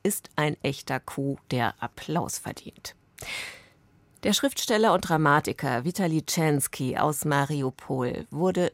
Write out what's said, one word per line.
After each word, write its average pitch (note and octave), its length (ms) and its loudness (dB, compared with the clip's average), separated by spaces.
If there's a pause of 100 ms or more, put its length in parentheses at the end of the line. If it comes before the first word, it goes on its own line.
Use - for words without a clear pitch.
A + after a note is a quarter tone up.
ist - 320 -2
ein D3+ 260 0
echter C3+ 380 -4
Coup, C#3 400 -6 (120)
der A#2+ 300 0
Applaus - 560 -4
verdient. - 580 -14 (1300)
Der G#3 100 4
Schriftsteller A3+ 600 4
und C#4 160 0
Dramatiker C#3+ 720 2
Vitali D#3+ 400 0
Tschenski D3 720 0
aus D3 300 0
Mariupol C#3 1040 -2
wurde F3+ 440 0